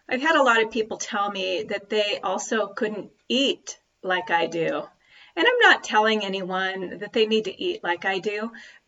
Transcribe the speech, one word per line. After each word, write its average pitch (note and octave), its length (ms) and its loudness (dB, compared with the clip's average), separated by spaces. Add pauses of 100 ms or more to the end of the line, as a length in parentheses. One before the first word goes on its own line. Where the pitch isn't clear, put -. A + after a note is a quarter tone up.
I've B3+ 120 -2
had D#4+ 140 2
a C#4+ 80 6
lot A3+ 180 6
of A3 100 0
people A3 260 -2
tell G3+ 340 -4
me F#3 320 -4
that - 260 -8
they G#3 320 0
also G3+ 460 -2
couldn't G#3 440 -6 (180)
eat B3 500 0 (240)
like F3+ 260 -2
I E3 180 2
do. E3 200 -2 (680)
And G4 100 4
I'm B4 140 4
not F#4 240 6
telling G#3+ 400 2
anyone F#3+ 720 -4
that - 160 -10
they A3 140 4
need A3 180 2
to - 180 -8
eat F3 180 -4
like F3 220 -4
I G3 160 -2
do, G#3+ 320 -4 (360)